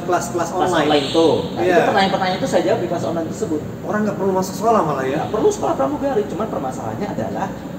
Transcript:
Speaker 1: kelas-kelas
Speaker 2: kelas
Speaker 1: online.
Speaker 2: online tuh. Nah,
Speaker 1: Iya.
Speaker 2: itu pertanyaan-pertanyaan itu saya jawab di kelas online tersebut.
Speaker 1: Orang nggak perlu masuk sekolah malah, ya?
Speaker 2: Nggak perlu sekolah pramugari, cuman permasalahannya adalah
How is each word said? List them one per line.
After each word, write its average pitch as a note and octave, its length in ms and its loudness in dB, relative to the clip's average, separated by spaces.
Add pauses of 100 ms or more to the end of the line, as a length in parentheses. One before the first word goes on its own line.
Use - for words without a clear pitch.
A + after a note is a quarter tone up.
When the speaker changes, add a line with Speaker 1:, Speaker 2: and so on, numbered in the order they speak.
Speaker 1:
kelas-kelas E3+ 440 -2
Speaker 2:
kelas F#3 200 0
Speaker 1:
online. D#3+ 200 2
Speaker 2:
online C#3+ 240 4
tuh. E3 200 6 (200)
Nah, - 80 -2
Speaker 1:
Iya. F3+ 80 2
Speaker 2:
itu F3+ 160 6
pertanyaan-pertanyaan F#3+ 520 2
itu C4 120 -2
saya F3+ 160 4
jawab F#3+ 160 2
di F3 80 -4
kelas E3+ 160 -2
online E3 240 -2
tersebut. E3 300 -2 (260)
Speaker 1:
Orang G#3+ 160 -2
nggak G3 160 0
perlu F#3+ 160 0
masuk F#3+ 200 -2
sekolah G#3+ 280 4
malah, C#3+ 240 -2
ya? C3+ 120 -2
Speaker 2:
Nggak - 160 -4
perlu B3 160 4
sekolah - 280 -2
pramugari, C4+ 480 0
cuman - 240 -4
permasalahannya F#3+ 600 -6
adalah G#2 360 -4 (320)